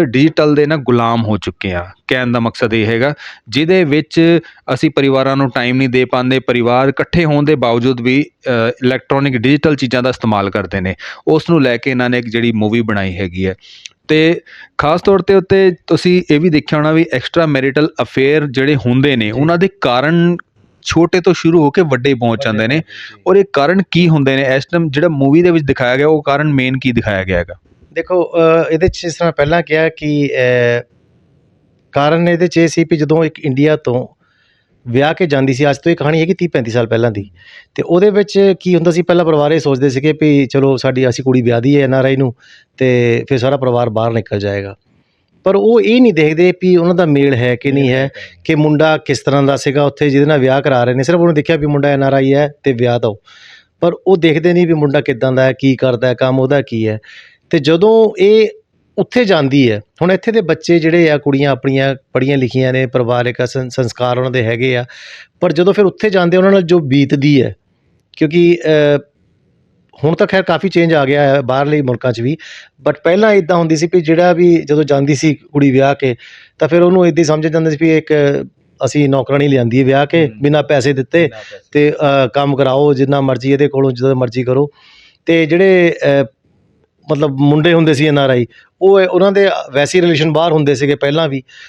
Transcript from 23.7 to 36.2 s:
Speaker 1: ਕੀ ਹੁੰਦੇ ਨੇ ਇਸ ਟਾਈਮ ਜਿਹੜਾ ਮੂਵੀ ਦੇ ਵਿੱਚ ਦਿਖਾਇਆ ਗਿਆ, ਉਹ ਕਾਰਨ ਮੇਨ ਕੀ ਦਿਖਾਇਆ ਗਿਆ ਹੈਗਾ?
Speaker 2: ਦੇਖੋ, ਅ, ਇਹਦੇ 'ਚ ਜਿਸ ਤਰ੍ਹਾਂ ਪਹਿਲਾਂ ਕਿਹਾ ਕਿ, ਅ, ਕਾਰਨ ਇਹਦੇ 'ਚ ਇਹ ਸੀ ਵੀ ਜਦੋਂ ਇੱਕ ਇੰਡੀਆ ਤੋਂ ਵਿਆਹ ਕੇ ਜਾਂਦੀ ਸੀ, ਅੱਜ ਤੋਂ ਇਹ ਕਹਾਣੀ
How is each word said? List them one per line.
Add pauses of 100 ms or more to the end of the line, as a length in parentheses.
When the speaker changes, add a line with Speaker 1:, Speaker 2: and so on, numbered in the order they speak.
Speaker 1:
ਕੀ
ਹੁੰਦੇ
ਨੇ
ਇਸ
ਟਾਈਮ
ਜਿਹੜਾ
ਮੂਵੀ
ਦੇ
ਵਿੱਚ
ਦਿਖਾਇਆ
ਗਿਆ,
ਉਹ
ਕਾਰਨ
ਮੇਨ
ਕੀ
ਦਿਖਾਇਆ
ਗਿਆ
ਹੈਗਾ? (380)
Speaker 2:
ਦੇਖੋ,
ਅ,
ਇਹਦੇ
'ਚ
ਜਿਸ
ਤਰ੍ਹਾਂ
ਪਹਿਲਾਂ
ਕਿਹਾ
ਕਿ,
ਅ, (1120)
ਕਾਰਨ
ਇਹਦੇ
'ਚ
ਇਹ
ਸੀ
ਵੀ
ਜਦੋਂ
ਇੱਕ
ਇੰਡੀਆ
ਤੋਂ (680)
ਵਿਆਹ
ਕੇ
ਜਾਂਦੀ
ਸੀ,
ਅੱਜ
ਤੋਂ
ਇਹ
ਕਹਾਣੀ